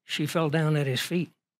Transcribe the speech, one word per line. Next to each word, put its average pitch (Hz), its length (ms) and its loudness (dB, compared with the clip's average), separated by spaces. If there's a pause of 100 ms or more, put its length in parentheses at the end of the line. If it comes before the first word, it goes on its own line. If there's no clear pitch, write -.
she - 240 -4
fell 160 240 0
down 156 260 2
at 143 120 0
his 127 120 0
feet. 170 300 -2 (300)